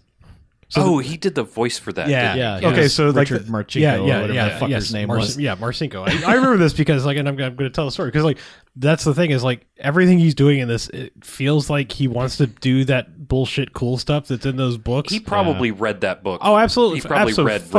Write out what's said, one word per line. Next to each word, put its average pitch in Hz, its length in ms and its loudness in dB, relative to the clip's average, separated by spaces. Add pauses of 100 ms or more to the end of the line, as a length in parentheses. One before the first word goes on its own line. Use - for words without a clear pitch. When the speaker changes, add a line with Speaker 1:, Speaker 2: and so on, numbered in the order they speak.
(680)
Speaker 1:
so 147 140 0
Speaker 2:
Oh, 170 180 4
Speaker 1:
the 127 80 -6
Speaker 2:
he 160 80 -8
did 160 180 -4
the 120 100 -2
voice 117 340 -4
for - 160 -10
that, 160 160 -2
Speaker 1:
Yeah. 120 240 2
Speaker 2:
didn't - 0 -
he? - 60 -2 (240)
Speaker 3:
Yeah, 165 80 4
Speaker 1:
Okay, 160 100 4
Speaker 3:
yes. 143 100 4
Speaker 1:
so, 151 140 2
like, 143 240 2
Speaker 3:
Richard 107 160 -4
Speaker 1:
the, 113 40 -10
Speaker 3:
Marcinko 107 300 -4
Speaker 1:
yeah, 147 160 4
yeah, - 20 -2 (200)
Speaker 3:
or - 20 -2
whatever 104 140 -2
Speaker 1:
yeah, 117 100 0 (140)
Speaker 3:
the - 80 -2
fucker's 135 40 -2
Speaker 1:
yes. 110 220 -4
Speaker 3:
name 104 160 -4
Speaker 1:
Marc-, 117 120 -2
Speaker 3:
was. 113 180 -4
Speaker 1:
yeah, 123 180 -2
Marcinko. 113 500 -6
I, 160 240 0
I 220 40 6
remember 254 240 4
this 160 160 4
because, 143 320 0
like, 139 100 -2
and 143 100 -2
I'm, 139 140 -4
I'm 127 160 -6
gonna 135 140 -4
tell 147 160 -4
the 135 40 -4
story 147 220 -6
'cause, 151 100 2
like, 151 140 2 (400)
that's 147 260 2
the 147 120 2
thing 165 160 2
is, 131 120 0
like, 127 240 -4 (120)
everything 180 400 4
he's 165 160 4
doing 143 240 4
in 127 100 -4
this, 117 220 -4
it - 340 -14
feels 143 460 -2
like 143 220 -2
he 139 140 -2
wants 123 300 -4
to 143 100 2
do 131 380 0
that 127 440 -4
bullshit 131 440 -2
cool 127 240 -2
stuff 147 320 -4
that's 127 160 -6
in 131 120 -2
those 127 200 -2
books. 120 340 -4
Speaker 2:
He 214 100 -4
probably 180 500 0
Speaker 3:
Yeah. 104 80 -6
Speaker 2:
read 104 240 -2
that 92 200 -4
book. 92 220 -4
Speaker 1:
Oh, 208 140 6
absolutely. 220 420 2
Speaker 2:
He - 80 -10
probably 202 240 2
Speaker 1:
Absolutely 151 220 2
Speaker 2:
read 101 80 -2
Rogue - 160 -18